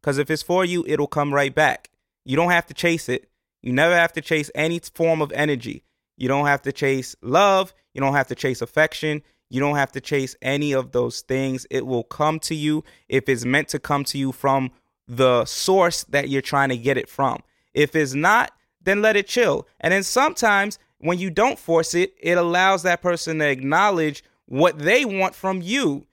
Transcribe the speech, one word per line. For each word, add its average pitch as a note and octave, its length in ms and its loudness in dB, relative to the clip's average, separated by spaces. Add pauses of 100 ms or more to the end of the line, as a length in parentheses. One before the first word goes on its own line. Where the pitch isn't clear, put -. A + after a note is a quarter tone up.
'Cause C#3 160 -2
if C#3+ 120 -2
it's D3+ 120 -2
for F3+ 240 0
you, F3 220 -2
it'll D3 200 0
come C#3+ 260 -2
right C#3 200 0
back. C#3+ 360 0 (340)
You C3 120 -4
don't E3+ 160 2
have E3+ 160 2
to D#3+ 60 -18
chase E3+ 360 -2
it. - 200 -6 (320)
You B2+ 120 -4
never E3 220 4
have E3+ 180 2
to D#3+ 80 -6
chase D3+ 340 -2
any E3 240 -2
form D#3+ 420 -2
of D3 120 -2
energy. C3+ 500 -4 (340)
You B2+ 100 -4
don't C#3+ 180 0
have C#3+ 180 2
to C#3 80 -4
chase C3+ 500 -2
love. F#3+ 520 2 (200)
You C#3 80 -8
don't C#3 120 0
have C#3 140 0
to B2 80 -8
chase C3 260 -4
affection. D3+ 600 -2 (280)
You B2+ 100 -4
don't C#3+ 160 0
have C#3 160 0
to C3+ 100 -10
chase C3+ 400 -4
any C#3+ 300 -2
of C3 200 -2
those B2 300 -2
things. C3 480 -4
It C3 160 -2
will B2 180 -2
come D#3 380 -2
to - 140 -6
you D3+ 280 -2 (260)
if C3+ 200 0
it's A#2+ 160 0
meant C#3+ 240 0
to C#3+ 100 -6
come C#3+ 260 -2
to - 120 -6
you C3+ 140 -2
from C3+ 400 0 (360)
the A#2+ 380 4
source F#3 600 0
that C#3 240 -2
you're C3+ 120 0
trying C#3 280 0
to B2+ 80 -2
get B2+ 200 0
it - 120 -6
from. - 340 -2 (300)
If D3 220 2
it's C#3+ 180 2
not, F3+ 380 2 (300)
then G3 200 0
let A3 140 2
it G3+ 120 0
chill. A3+ 400 0 (120)
And E3+ 140 2
then F#3+ 100 2
sometimes G#3+ 760 0 (200)
when F3 200 -2
you F#3+ 100 -4
don't G#3+ 300 0
force E3 340 0
it, F3 260 0
it F3 180 2
allows F3 460 2
that F3 180 0
person E3 380 -2
to D3+ 80 2
acknowledge D#3 760 0 (220)
what D3+ 340 2
they A3+ 260 2
want F#3+ 300 -2
from F#3+ 260 -4
you. F3+ 520 -2